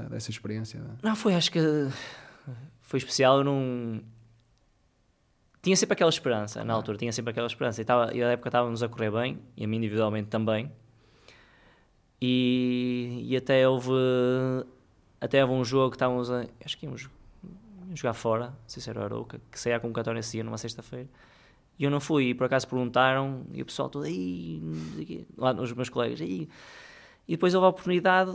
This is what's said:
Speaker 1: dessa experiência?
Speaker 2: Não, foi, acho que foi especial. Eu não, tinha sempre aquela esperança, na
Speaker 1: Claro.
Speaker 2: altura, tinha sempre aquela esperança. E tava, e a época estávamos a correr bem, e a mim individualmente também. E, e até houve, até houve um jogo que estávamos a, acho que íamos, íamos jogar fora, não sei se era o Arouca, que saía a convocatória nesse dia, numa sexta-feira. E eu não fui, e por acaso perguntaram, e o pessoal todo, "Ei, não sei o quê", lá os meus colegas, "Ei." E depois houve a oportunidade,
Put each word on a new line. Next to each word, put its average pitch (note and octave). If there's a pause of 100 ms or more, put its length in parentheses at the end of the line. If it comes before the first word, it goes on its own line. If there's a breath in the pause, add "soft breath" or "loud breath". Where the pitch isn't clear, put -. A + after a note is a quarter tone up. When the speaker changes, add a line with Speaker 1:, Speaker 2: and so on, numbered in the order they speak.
Speaker 1:
dessa A2+
experiência? A2 (200)
Speaker 2:
Não, A3
foi, G#3+
acho E3+
que E3 (1200 loud breath)
foi -
especial. C3
Eu C#3
não, B2 (1600)
tinha F#3
sempre G#3
aquela F3
esperança, A2
na A2
Speaker 1:
Claro. A2+
Speaker 2:
altura, G#2+
tinha A#2
sempre A#2
aquela A#2
esperança. A2+
E A2
tava, A#2+
e A#2+
a A#2+
época A#2+
estávamos A#2+
a A2+
correr A2+
bem, A#2+ (180)
e -
a G#2+
mim A2
individualmente G#2+
também. A2 (1500 soft breath)
E, B2
e B2
até C3
houve, B2+ (1300)
até C3+
houve B2+
um B2+
jogo C3
que -
estávamos B2
a, B2 (180)
acho -
que -
íamos, C3 (720)
íamos F3+
jogar A#2+
fora, A2+
não C3 (140)
sei -
se A#2
era A2
o -
Arouca, A2+ (100)
que -
saía A#2+
a A#2
convocatória A#2
nesse A2+
dia, A2
numa A2+
sexta-feira. B2 (720 soft breath)
E -
eu C#3+
não C#3+
fui, C#3
e B2
por B2+
acaso B2+
perguntaram, C3
e C3
o C3
pessoal C3+
todo, C#3+
"Ei, E3
não D#3+
sei -
o -
quê", - (120)
lá C3
os A#2
meus B2
colegas, A#2+
"Ei." F3 (800 loud breath)
E -
depois F3
houve F#3
a F#3
oportunidade, F#3